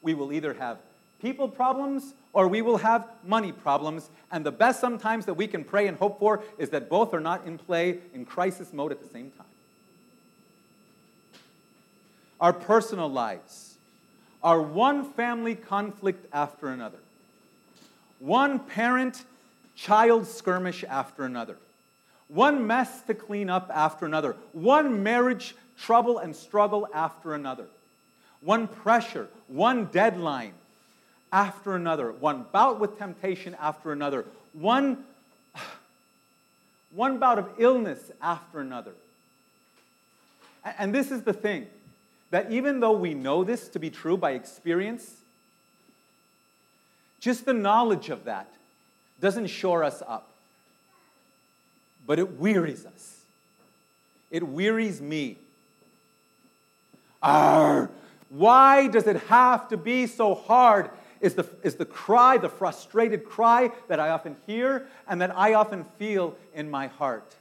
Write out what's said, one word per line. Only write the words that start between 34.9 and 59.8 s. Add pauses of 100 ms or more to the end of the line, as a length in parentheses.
<sighs>
one
bout
of
illness (100)
after
another. (1700)
A-,
and
this
is
the
thing, (600)
that
even
though
we
know
this
to
be
true
by
experience, (2000)
just
the
knowledge
of
that (680)
doesn't
shore
us
up. (1800)
But
it
wearies
us. (1080)
It
wearies
me. (1900)
"Arr, (400)
why
does
it
have
to
be